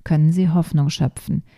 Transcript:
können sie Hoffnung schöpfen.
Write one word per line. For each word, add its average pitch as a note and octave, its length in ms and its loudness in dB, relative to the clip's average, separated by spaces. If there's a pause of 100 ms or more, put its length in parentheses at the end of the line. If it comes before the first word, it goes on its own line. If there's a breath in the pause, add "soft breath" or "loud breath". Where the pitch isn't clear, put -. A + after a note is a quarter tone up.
können D#3 260 2
sie F3+ 200 0
Hoffnung D#3+ 400 0
schöpfen. - 540 -6 (140 soft breath)